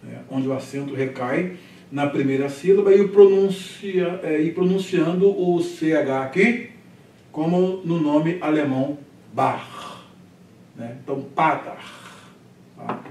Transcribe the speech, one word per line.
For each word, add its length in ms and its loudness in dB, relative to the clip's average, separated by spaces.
né, 280 -16
onde 180 -4
o 40 -2
acento 420 -8
recai 640 -4
na 160 -2
primeira 420 0
sílaba 460 4
e 60 8
o 80 4
pronuncia-, 1120 4
é, 180 -2
e 120 0
pronunciando 760 2
o 320 2
C 340 -2
H 280 0
aqui, 480 0
como 520 0
no 160 -2
nome 400 0
alemão 580 -2
Bach, 680 -6
né? 260 -12
Então, 200 -8
padar. 600 -4
Tá? 240 -10